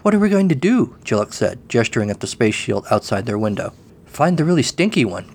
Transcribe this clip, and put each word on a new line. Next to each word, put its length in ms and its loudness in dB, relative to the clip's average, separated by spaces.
what 100 4
are 60 4
we 100 4
going 200 2
to 60 2
do?" 480 0
Jillik 300 -2
said, 340 -4
gesturing 440 0
at 80 -6
the 80 -8
space 280 0
shield 340 -4
outside 360 0
their 120 -4
window. 360 -4
"Find 320 0
the 80 2
really 180 2
stinky 400 0
one," 320 -4